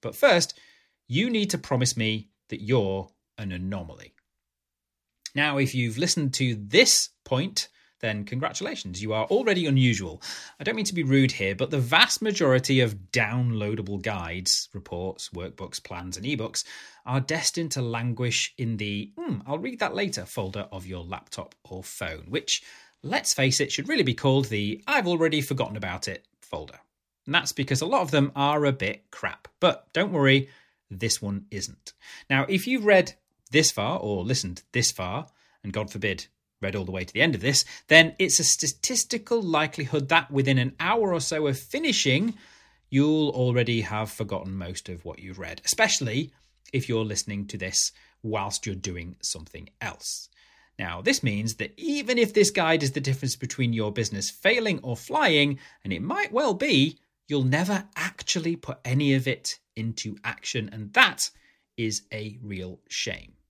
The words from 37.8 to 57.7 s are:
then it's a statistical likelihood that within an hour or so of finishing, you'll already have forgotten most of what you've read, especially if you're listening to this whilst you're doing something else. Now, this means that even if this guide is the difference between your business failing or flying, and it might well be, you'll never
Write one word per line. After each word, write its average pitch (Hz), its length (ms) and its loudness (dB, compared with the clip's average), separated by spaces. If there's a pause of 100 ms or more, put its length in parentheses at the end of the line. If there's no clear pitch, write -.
then 160 320 8
it's 180 220 2
a 151 40 -2
statistical - 960 0
likelihood 151 680 0
that 165 200 4
within 135 300 4
an 131 220 0
hour 196 340 2
or 160 60 0
so 156 260 0
of 135 100 2
finishing, 220 800 2 (560)
you'll 151 400 4
already 120 520 2
have 107 280 -4
forgotten 98 420 -6
most 92 360 -8
of 85 160 -12
what - 160 -12
you've 92 180 -14
read, - 260 -12
especially 143 680 0 (400)
if 127 160 -2
you're 110 160 0
listening 101 420 -4
to 104 100 -12
this - 360 -2 (320)
whilst 104 420 -4
you're 101 80 -4
doing 90 480 -8
something 80 460 -10 (120)
else. - 480 -10 (500)
Now, 87 220 -6
this 269 220 0
means 110 340 0
that - 200 -8
even 277 420 -2
if 214 160 4
this 202 160 6
guide 165 320 2
is 135 80 2
the 143 100 -4
difference 135 360 -2
between 123 360 -2
your 107 200 -2
business 101 360 -4
failing 220 540 0
or 123 140 -6
flying, 151 640 2 (240)
and 98 80 -4
it 85 100 -4
might 392 300 -4
well 247 220 2
be, 180 440 2 (300)
you'll 143 160 0
never 180 500 0